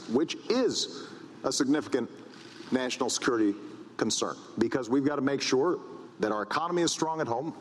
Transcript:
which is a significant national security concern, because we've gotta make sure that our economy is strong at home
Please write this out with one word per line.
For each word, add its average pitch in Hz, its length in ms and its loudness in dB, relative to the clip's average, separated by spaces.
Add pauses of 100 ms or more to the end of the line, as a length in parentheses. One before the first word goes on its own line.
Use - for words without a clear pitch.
(100)
which 135 260 2 (140)
is 226 540 0 (400)
a 135 80 2
significant 135 580 2 (600)
national 127 360 0
security 110 460 4 (420)
concern, 107 380 0 (240)
because 131 320 2
we've 135 140 4
gotta 143 180 2
make 139 180 2
sure 147 380 4 (400)
that 107 140 2
our 107 100 0
economy 170 400 0
is 156 80 4
strong 160 300 0
at 139 80 0
home 139 320 -2